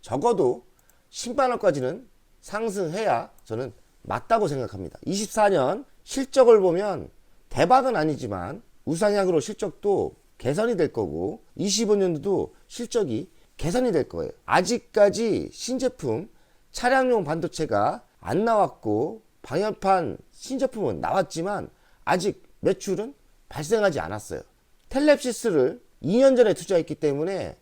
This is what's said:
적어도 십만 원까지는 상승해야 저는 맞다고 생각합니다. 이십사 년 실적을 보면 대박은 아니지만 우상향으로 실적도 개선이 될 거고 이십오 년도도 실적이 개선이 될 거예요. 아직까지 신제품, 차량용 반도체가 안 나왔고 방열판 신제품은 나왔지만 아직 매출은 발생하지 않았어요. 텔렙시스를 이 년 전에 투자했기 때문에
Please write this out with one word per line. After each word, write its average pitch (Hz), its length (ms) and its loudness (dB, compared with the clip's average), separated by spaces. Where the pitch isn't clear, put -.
적어도 151 640 0
십만 254 420 -2
원까지는 165 560 -2
상승해야 196 920 -4
저는 113 300 -8
맞다고 214 440 0
생각합니다. 107 580 -6
이십사 208 440 0
년 180 360 0
실적을 254 580 6
보면 180 480 0
대박은 247 460 4
아니지만 127 680 -4
우상향으로 185 560 2
실적도 190 760 -4
개선이 196 400 -2
될 165 160 0
거고 92 500 -4
이십오 202 400 0
년도도 185 600 -2
실적이 190 640 -4
개선이 233 340 0
될 139 160 0
거예요. 82 240 -8
아직까지 196 1040 0
신제품, 226 800 -4
차량용 247 540 2
반도체가 151 760 -2
안 147 240 0
나왔고 180 760 0
방열판 185 760 -2
신제품은 220 680 -4
나왔지만 170 680 -4
아직 185 380 -2
매출은 196 520 -2
발생하지 185 500 0
않았어요. 85 420 -8
텔렙시스를 240 920 2
이 190 160 0
년 262 200 6
전에 220 160 6
투자했기 165 420 -2
때문에 147 680 -4